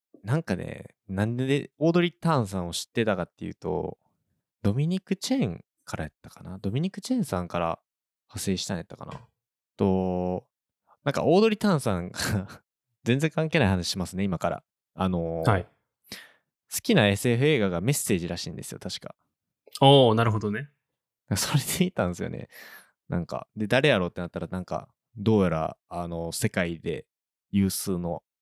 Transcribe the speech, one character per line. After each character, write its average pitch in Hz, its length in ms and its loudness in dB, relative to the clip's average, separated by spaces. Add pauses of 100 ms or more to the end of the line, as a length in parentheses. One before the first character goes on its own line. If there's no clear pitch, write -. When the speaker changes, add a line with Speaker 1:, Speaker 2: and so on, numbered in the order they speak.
(240)
Speaker 1:
な 117 120 -2
ん 165 60 -2
か 95 140 -4
ね、 80 300 -10 (220)
な 98 180 -2
ん 117 100 -2
で 135 420 -2
オ 160 120 4
ー - 20 8
ド 175 80 6
リ 175 100 2
ー・ - 80 -16
タ 160 200 2
ン 110 80 2
さ 95 140 -4
ん 87 80 -4
を 85 40 -8
知 - 160 -8
っ - 40 -20
て 117 120 2
た 104 120 2
か 90 60 0
っ - 100 -8
て - 120 -14
い 87 60 -6
う - 40 -10
と、 - 440 -6 (640)
ド 104 120 2
ミ 147 120 0
ニ 185 140 -2
ク・ - 160 -4
チ - 180 -4
ェ 269 60 0
ー 123 80 0
ン - 160 -10 (200)
か - 120 -12
ら 80 80 -4
や 76 60 -8
っ - 20 -20 (100)
た - 80 -18
か - 120 -20
な。 92 160 -12
ド 98 120 -4
ミ 123 100 -2
ニ 190 100 -2
ク・ 196 100 -16
チ - 140 -4
ェ - 40 0
ー - 20 2
ン 170 40 0
さ 92 160 -2
ん 87 80 -6
か 87 100 -6
ら 82 200 -2 (500)
派 98 100 -12
生 95 180 -2
し - 100 -6
た 95 80 -4
ん 87 40 -4
や 82 40 -10
っ - 40 -16
た - 100 -20
か - 100 -16
な。 - 140 -14 (560)
と、 92 680 0 (580)
な 143 60 -2
ん - 20 0
か - 120 -2
オ 156 120 6
ー 202 40 6
ド 220 80 6
リ 214 80 -2
ー・ - 20 -6
タ 202 160 2
ン 139 60 0
さ 95 180 0
ん 87 120 -8
が、 - 80 -14
<laughs> - 440 -4 (420)
全 123 140 2
然 156 120 0
関 160 180 -2
係 165 100 2
な 117 80 6
い - 20 6
話 90 200 2
し 98 100 -6
ま 90 80 -4
す 90 100 -10
ね、 95 60 -2
今 92 160 -2
か 87 120 -2
ら。 - 120 -8 (320)
あ 95 140 0
の、 82 340 -2
Speaker 2:
は 101 160 4
い。 87 60 -6
Speaker 1:
好 - 1160 -16
き 226 120 2
な 110 140 8
エ 101 80 4
ス 123 120 0
エ 117 80 4
フ 131 80 2
映 151 140 4
画 101 120 2
が 85 100 -2
メ 107 100 0
ッ - 20 4
セ 120 220 0
ー 87 40 4
ジ 87 100 -6
ら 87 80 -6
し - 100 -8
い - 40 -10
ん 85 60 -12
で - 60 -12
す - 100 -14
よ、 - 60 -12
確 - 220 -10
か。 - 140 -18 (680)
Speaker 2:
お 135 320 10
ー、 - 20 4
な 113 100 4
る 113 60 2
ほ 107 80 0
ど 104 120 -4
ね。 123 200 -6 (680)
Speaker 1:
そ - 200 -2
れ 131 60 2 (160)
で 180 80 4
見 185 60 -4
た 101 140 0
ん 180 60 -2
で - 20 -6
す - 80 -8
よ 87 60 -4
ね。 - 200 -10 (600)
な 87 100 -2
ん 82 80 -4
か、 - 300 -8
で、 107 100 -4
誰 131 220 2
や 117 100 4
ろ 90 80 0
う - 40 -2
っ - 20 -18
て - 80 -10
な 87 80 -8
っ - 20 -20
た - 80 -10
ら、 87 80 -8
な 92 140 -6
ん 90 40 -8
か、 - 240 -8 (280)
ど 107 240 4
う - 20 6
や 87 80 4
ら、 80 260 -2 (120)
あ 87 200 -8
の、 82 240 -6
世 - 160 -2
界 85 320 -4
で 78 260 -8 (440)
有 98 180 4
数 92 300 -4
の、 85 240 -6 (200)